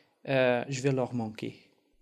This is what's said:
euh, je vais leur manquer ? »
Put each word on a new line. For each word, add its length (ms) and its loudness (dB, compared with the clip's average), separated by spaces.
euh, 420 4
je 120 -6
vais 100 2
leur 220 -2
manquer ? » 460 -6